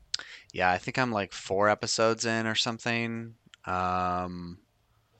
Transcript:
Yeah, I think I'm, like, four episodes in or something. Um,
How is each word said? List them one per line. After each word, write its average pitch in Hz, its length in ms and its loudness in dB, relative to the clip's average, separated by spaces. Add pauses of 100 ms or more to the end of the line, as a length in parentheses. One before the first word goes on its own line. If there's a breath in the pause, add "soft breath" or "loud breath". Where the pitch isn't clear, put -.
(520 loud breath)
Yeah, 90 180 4
I 90 80 4
think - 200 -4
I'm, 127 120 2
like, 104 220 -2
four 101 360 2
episodes 113 560 2
in 113 220 0
or 110 80 -2
something. 117 800 -4 (300)
Um, 90 960 -2 (600)